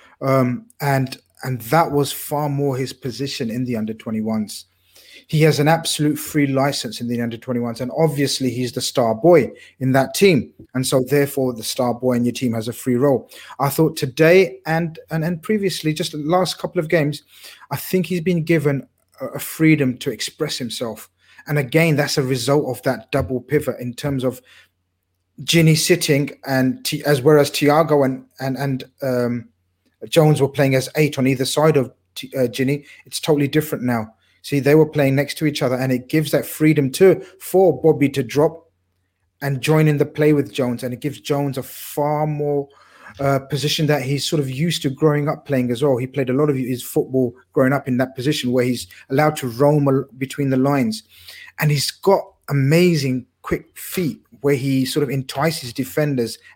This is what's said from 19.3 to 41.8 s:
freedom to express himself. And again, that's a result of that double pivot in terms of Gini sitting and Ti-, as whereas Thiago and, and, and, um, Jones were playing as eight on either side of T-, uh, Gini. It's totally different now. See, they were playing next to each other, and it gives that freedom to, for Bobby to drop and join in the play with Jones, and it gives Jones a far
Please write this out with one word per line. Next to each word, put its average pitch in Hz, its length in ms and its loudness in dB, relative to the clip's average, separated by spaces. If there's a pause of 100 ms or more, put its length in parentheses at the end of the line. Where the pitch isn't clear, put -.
freedom 143 600 2
to 135 120 -4
express - 460 -8
himself. 113 520 -8 (380)
And 151 100 0
again, 151 380 2
that's 143 220 0
a 143 60 0
result 131 440 0
of 127 160 -6
that 123 280 -4
double 131 280 -2
pivot 147 400 -2
in 120 140 -8
terms 139 320 -4
of 127 160 -4 (1000)
Gini 160 360 4
sitting 156 680 0
and 131 400 0
Ti-, - 200 -6
as 143 160 2
whereas 143 280 6
Thiago 147 560 4
and, 131 200 -4 (140)
and, 135 180 -4
and, 135 260 -4 (180)
um, 120 480 -2 (600)
Jones 151 320 6
were 139 80 2
playing 135 260 2
as 127 200 0
eight 147 220 0
on 131 100 0
either 131 180 0
side 151 320 2
of 123 160 -2 (220)
T-, - 200 -14
uh, 135 60 -2
Gini. 135 440 -2 (200)
It's - 140 -10
totally 143 280 2
different 147 360 -2
now. 117 300 -2 (280)
See, - 180 -2
they 143 160 4
were 156 100 8
playing 147 300 0
next 139 220 -2
to 160 80 -2
each 147 160 -2
other, 127 140 0
and 131 180 0
it 123 160 -4
gives 156 220 0
that 135 140 0
freedom 147 460 2
to, 185 300 6 (180)
for 180 420 2
Bobby 143 280 4
to 135 120 -4
drop 143 480 -2 (720)
and 135 200 -4
join 156 260 2
in 151 100 2
the 143 80 2
play 151 280 2
with 143 180 0
Jones, 123 320 -4
and 123 100 -6
it 113 60 -12
gives 131 220 -8
Jones 143 360 -4
a 127 60 -8
far 151 640 -4